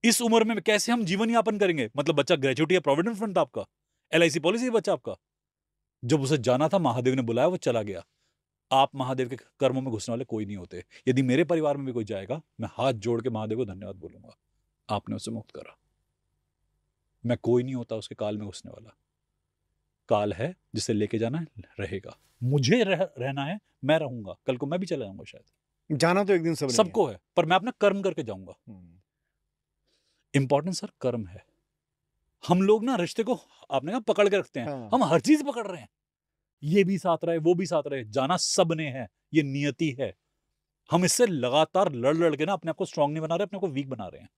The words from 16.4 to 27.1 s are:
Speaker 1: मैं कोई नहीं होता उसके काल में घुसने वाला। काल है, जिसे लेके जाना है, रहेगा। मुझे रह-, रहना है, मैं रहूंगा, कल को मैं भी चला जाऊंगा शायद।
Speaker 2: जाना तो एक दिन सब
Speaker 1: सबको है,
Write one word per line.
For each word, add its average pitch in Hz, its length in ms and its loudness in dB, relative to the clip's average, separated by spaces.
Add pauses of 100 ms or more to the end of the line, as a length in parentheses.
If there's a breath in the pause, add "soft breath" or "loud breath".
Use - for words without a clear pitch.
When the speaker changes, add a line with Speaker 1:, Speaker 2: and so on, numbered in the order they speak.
Speaker 1:
मैं 117 120 0
कोई 123 240 2
नहीं 131 120 -6
होता 117 220 -8
उसके 107 180 -12
काल 107 240 -6
में 104 80 -10
घुसने 90 260 -16
वाला। - 260 -20 (1080)
काल 104 240 2
है, 127 240 -6 (180)
जिसे 113 180 -4
लेके 107 260 0
जाना 117 200 -2
है, 165 80 -6 (340)
रहेगा। - 380 -10 (240)
मुझे 143 420 2
रह-, 185 240 0 (100)
रहना 139 260 -6
है, 202 140 -6 (260)
मैं 156 140 4
रहूंगा, 117 380 -6 (100)
कल 127 100 -2
को 139 100 -6
मैं 170 140 -4
भी 196 60 -6
चला 139 180 -6
जाऊंगा 98 200 -14
शायद। - 200 -20 (540)
Speaker 2:
जाना 180 260 2
तो 196 80 2
एक 170 100 2
दिन 165 120 -2
सब 139 160 -4
Speaker 1:
सबको 185 360 2
है, 101 140 -8 (160)